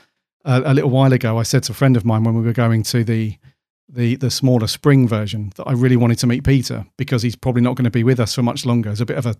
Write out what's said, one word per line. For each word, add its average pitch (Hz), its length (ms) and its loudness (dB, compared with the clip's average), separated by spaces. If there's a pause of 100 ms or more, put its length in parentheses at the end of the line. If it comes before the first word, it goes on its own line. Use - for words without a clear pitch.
(440)
uh, 127 200 2
a 139 100 2
little 147 160 2
while 135 220 4
ago. 117 260 0
I 113 60 -2
said 131 200 0
to 117 80 -8
a - 20 -18
friend 131 220 2
of 110 80 0
mine 110 200 2
when 113 100 0
we 113 80 0
were 113 100 0
going 113 300 2
to 117 220 -2
the, 110 340 -4 (500)
the, 120 280 -2
the 123 140 -2
smaller 123 360 2
spring 135 420 2
version 107 480 -6
that - 80 -12
I 131 80 -4
really 127 240 4
wanted 117 220 2
to 123 80 -2
meet 127 180 0
Peter 123 400 0 (140)
because 120 240 -4
he's 117 140 -4
probably 123 260 -2
not 123 140 0
gonna 123 140 0
be 117 140 0
with 123 160 2
us 107 140 -2
for 127 80 -2
much 123 240 -2
longer. 117 240 -2
It's 104 100 -4
a 117 60 -4
bit - 100 -6
of 127 80 -4
a 113 160 -4